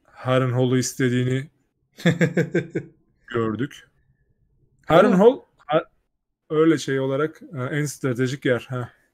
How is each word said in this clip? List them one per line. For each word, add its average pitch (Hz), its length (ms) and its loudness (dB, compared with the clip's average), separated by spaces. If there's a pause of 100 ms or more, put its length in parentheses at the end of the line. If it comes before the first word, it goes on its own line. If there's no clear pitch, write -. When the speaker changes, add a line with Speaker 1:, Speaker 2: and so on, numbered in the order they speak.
Speaker 1:
Harrenhal'ı 127 760 0
istediğini 127 720 -2 (460)
Speaker 2:
<laughs> 165 340 0 (1040)
Speaker 1:
gördük. 113 540 -6 (1000)
Speaker 2:
Harren- 151 100 2
Speaker 1:
Harrenhal, 208 440 6 (260)
ha-, 156 180 -2 (680)
öyle 160 280 4
şey 135 220 -4
olarak, 135 400 -4 (140)
e, 127 80 -6
en 147 220 -4
stratejik 131 600 -4
yer. 120 260 0
Ha. 123 200 -10 (240)